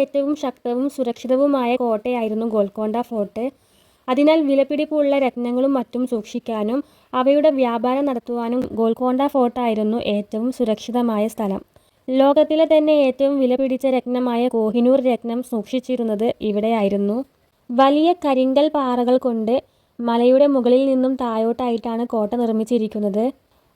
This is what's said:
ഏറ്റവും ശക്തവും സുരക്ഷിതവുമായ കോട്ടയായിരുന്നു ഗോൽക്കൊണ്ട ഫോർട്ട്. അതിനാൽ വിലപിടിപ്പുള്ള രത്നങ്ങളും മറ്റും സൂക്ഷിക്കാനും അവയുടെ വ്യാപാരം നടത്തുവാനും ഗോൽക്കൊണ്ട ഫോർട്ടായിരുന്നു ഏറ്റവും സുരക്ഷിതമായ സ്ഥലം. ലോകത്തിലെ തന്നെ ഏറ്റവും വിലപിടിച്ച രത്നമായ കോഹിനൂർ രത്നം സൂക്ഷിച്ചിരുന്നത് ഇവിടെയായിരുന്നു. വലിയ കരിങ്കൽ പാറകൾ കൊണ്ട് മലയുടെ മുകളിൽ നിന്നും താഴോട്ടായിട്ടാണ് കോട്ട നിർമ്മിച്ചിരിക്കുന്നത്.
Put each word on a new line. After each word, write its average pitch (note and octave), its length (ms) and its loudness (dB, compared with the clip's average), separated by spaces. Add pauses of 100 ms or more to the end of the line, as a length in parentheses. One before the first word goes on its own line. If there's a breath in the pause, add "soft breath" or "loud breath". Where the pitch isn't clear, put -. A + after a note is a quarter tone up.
ഏറ്റവും C#4 320 0 (120)
ശക്തവും B3+ 420 -4 (100)
സുരക്ഷിതവുമായ B3+ 760 0 (140)
കോട്ടയായിരുന്നു A3+ 720 -2
ഗോൽക്കൊണ്ട G#3+ 400 -2 (140)
ഫോർട്ട്. A3 360 -6 (680 soft breath)
അതിനാൽ D4 260 4 (100)
വിലപിടിപ്പുള്ള C#4 720 0
രത്നങ്ങളും B3 540 -2
മറ്റും A#3+ 340 -4
സൂക്ഷിക്കാനും A3+ 720 -4 (400 soft breath)
അവയുടെ C#4+ 380 4
വ്യാപാരം B3 500 0
നടത്തുവാനും A#3+ 520 -4 (180)
ഗോൽക്കൊണ്ട B3 440 0 (120)
ഫോർട്ടായിരുന്നു A#3 640 0 (160)
ഏറ്റവും A3 420 -4
സുരക്ഷിതമായ A3 680 -2 (100)
സ്ഥലം. G3 260 -4 (600 soft breath)
ലോകത്തിലെ D4+ 520 4
തന്നെ D#4 220 4 (100)
ഏറ്റവും C#4 380 0
വിലപിടിച്ച B3+ 420 0 (100)
രത്നമായ B3 480 -2 (140)
കോഹിനൂർ A#3+ 420 2 (120)
രത്നം A#3 280 -4 (120)
സൂക്ഷിച്ചിരുന്നത് A#3 760 -4 (220)
ഇവിടെയായിരുന്നു. G#3 680 0 (640)
വലിയ D4 280 4 (160)
കരിങ്കൽ C4+ 520 2
പാറകൾ B3 400 0 (100)
കൊണ്ട് A3+ 280 -2 (560)
മലയുടെ B3 460 4
മുകളിൽ B3+ 340 4
നിന്നും C4 320 0
താഴോട്ടായിട്ടാണ് A#3 920 -2
കോട്ട G#3 180 -2 (100)
നിർമ്മിച്ചിരിക്കുന്നത്. A3 840 -2 (520)